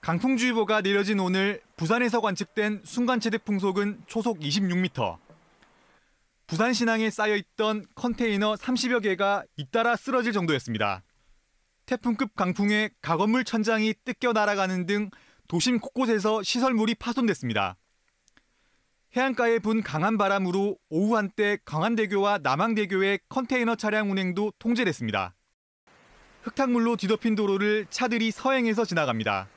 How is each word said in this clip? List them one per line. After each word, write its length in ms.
강풍주의보가 800
내려진 360
오늘 420
부산에서 460
관측된 640
순간 340
최대 200
풍속은 680
초속 380
이십육 340
미터. 400
부산 260
신항에 380
쌓여있던 760
컨테이너 580
삼십여 460
개가 420
잇따라 400
쓰러질 360
정도였습니다. 720
태풍급 500
강풍에 540
가건물 400
천장이 520
뜯겨 280
날아가는 540
등 240
도심 320
곳곳에서 640
시설물이 500
파손됐습니다. 840
해안가에 420
분 240
강한 360
바람으로 580
오후 280
한때 480
강한대교와 800
남항대교의 720
컨테이너 460
차량 380
운행도 480
통제됐습니다. 720
흙탕물로 520
뒤덮인 400
도로를 560
차들이 400
서행해서 540
지나갑니다. 720